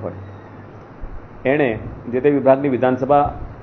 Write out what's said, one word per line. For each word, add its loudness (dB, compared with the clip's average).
હોય, -8
એણે 2
જે 0
તે 4
વિભાગની 4
વિધાનસભા 4